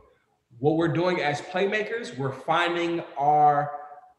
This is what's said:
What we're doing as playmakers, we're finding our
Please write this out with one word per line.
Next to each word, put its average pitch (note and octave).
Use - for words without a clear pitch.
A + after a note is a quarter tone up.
What D3+
we're E3
doing E3
as C#3+
playmakers, G#3
we're C3
finding E3+
our D3